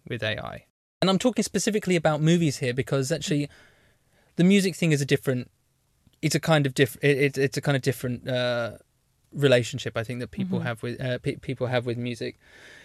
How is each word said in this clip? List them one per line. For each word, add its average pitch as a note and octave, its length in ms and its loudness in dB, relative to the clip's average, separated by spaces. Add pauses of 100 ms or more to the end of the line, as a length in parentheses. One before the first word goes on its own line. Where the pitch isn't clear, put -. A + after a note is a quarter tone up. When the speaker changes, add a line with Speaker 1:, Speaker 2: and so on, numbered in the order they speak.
Speaker 1:
with A#2 160 -8
A G#2+ 200 -4
I. - 220 -12 (360)
And F#3 80 2
I'm F#3+ 100 2
talking A3+ 240 0
specifically G3+ 520 -2
about D#3 260 0
movies D#3+ 360 4
here B2 160 -2
because C3 380 -2
actually D3 380 -2 (840)
the E3+ 80 4
music F#3+ 320 4
thing E3 160 2
is C#3+ 100 2
a C#3+ 40 -2
different, C3 460 0 (720)
it's D3+ 140 0
a D3+ 40 2
kind D3+ 260 4
of C3 80 -2
diff-, - 280 2
it, C#3+ 160 4
it, C#3 200 0
it's C3+ 200 0
a C#3+ 40 -6
kind C#3+ 140 0
of C3 80 -2
different, - 440 -4
uh, B2 500 -2 (560)
relationship B2 640 2
I A#2 60 -2
think B2 180 -8
that A#2 100 -10
people F#3+ 280 -4
Speaker 2:
Mm-hmm. E3 80 -4
Speaker 1:
have A#2 160 -8
with, B2 180 -6
uh, B2+ 180 -4
pe-, - 180 -4
people C3 300 -6
have B2 180 -2
with A#2+ 120 -4
music. A#2+ 420 -8 (460)